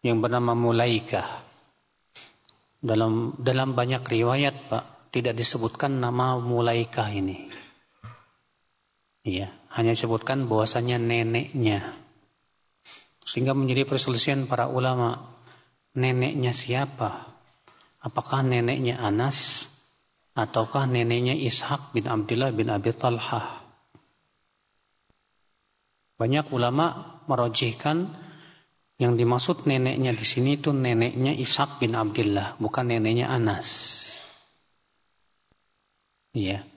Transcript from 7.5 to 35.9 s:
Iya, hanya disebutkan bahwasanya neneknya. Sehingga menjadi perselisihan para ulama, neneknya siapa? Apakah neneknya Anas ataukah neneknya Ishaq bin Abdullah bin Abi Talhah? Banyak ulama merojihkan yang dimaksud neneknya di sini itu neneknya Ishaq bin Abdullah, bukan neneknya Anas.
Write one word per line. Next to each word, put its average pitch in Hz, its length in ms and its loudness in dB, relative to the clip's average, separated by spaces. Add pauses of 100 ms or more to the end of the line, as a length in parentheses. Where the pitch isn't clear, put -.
Iya, 98 320 -4 (240)
hanya 117 160 4
disebutkan 117 560 -2
bahwasanya 120 480 2
neneknya. 117 960 0 (1300)
Sehingga 131 320 0
menjadi 135 320 2
perselisihan 135 640 0
para 120 160 0
ulama, 127 720 -2 (560)
neneknya 127 560 2
siapa? 127 800 -4 (720)
Apakah 135 400 -2
neneknya 123 560 0
Anas 117 720 0 (640)
ataukah 117 560 0
neneknya 123 480 2
Ishaq - 560 -2
bin 113 160 0
Abdullah 117 400 0
bin 110 160 0
Abi 107 240 0
Talhah? 117 720 -2 (2500)
Banyak 139 320 0
ulama 135 680 0 (120)
merojihkan 127 800 0 (880)
yang 120 160 4
dimaksud 123 520 2
neneknya 131 480 2
di 110 120 -2
sini 135 320 2
itu 143 160 0
neneknya 123 600 2
Ishaq 135 440 -2
bin 117 160 2
Abdullah, 104 640 0
bukan 123 320 -2
neneknya 117 400 2
Anas. 110 400 0 (2750)